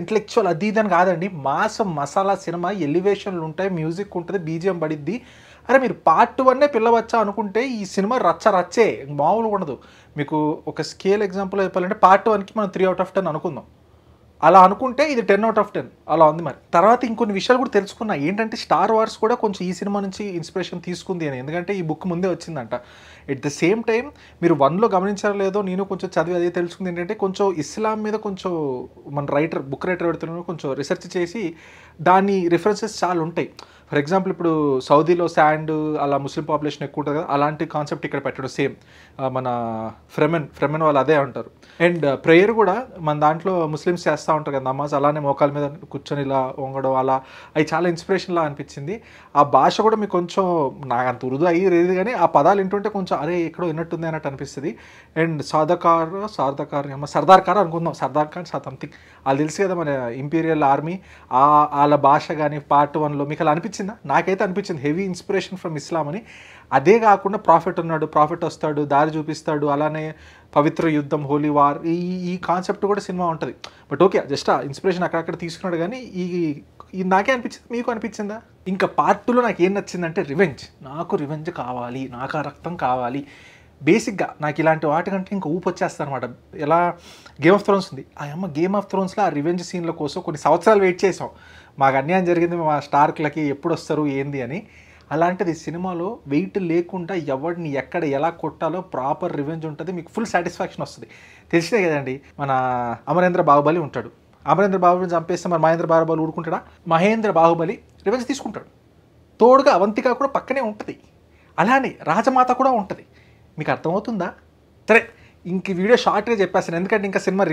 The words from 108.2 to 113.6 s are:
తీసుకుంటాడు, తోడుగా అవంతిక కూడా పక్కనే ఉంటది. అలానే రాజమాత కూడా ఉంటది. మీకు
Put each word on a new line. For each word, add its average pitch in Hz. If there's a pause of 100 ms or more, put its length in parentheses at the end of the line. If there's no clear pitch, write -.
తీసుకుంటాడు, - (720)
తోడుగా 262
అవంతిక 226
కూడా 277
పక్కనే 262
ఉంటది. 208 (640)
అలానే 233 (180)
రాజమాత 254 (100)
కూడా 262
ఉంటది. - (540)
మీకు 147